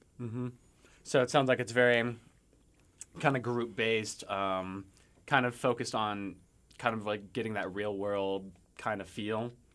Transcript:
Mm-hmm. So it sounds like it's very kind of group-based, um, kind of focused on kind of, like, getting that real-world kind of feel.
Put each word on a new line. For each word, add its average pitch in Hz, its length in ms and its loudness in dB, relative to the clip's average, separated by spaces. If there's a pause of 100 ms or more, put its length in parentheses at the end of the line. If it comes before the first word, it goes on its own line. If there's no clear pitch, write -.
(220)
Mm-hmm. 123 260 -6 (560)
So 135 180 4
it 123 80 2
sounds 139 200 4
like 127 100 6
it's 110 120 -4
very 120 440 6 (1040)
kind 139 160 2
of 123 80 -2
group-based, 113 840 0
um, 95 560 -2 (400)
kind 131 200 4
of 123 100 0
focused 120 400 0
on 101 400 -2 (440)
kind 117 160 0
of, 104 100 -6
like, 104 280 -4
getting 110 200 -2
that 95 200 -4
real-world 98 800 -2 (260)
kind 104 240 -4
of 90 80 -12
feel. 110 420 -4 (240)